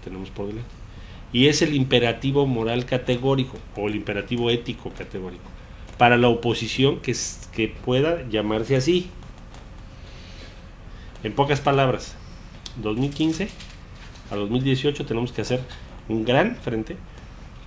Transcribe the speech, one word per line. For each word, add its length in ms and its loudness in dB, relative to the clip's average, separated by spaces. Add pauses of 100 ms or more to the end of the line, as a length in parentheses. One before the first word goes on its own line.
tenemos 280 -10
por 180 -6
delante. 200 -8 (640)
Y 140 8
es 160 6
el 140 4
imperativo 680 4
moral 420 0
categórico, 720 2 (200)
o 100 0
el 80 0
imperativo 560 0
ético 400 -2
categórico, 540 -10 (520)
para 200 10
la 120 8
oposición 720 2
que 140 -2
s-, 400 -6
que 160 2
pueda 600 0
llamarse 460 2
así. 360 2 (2000)
En 120 -2
pocas 260 4
palabras, 560 2 (640)
dos 140 0
mil 160 0
quince 360 0 (840)
a 20 -4
dos 160 -2
mil 140 2
dieciocho 420 2
tenemos 240 0
que 120 -4
hacer 180 0 (480)
un 160 0
gran 320 4
frente, 400 -4 (720)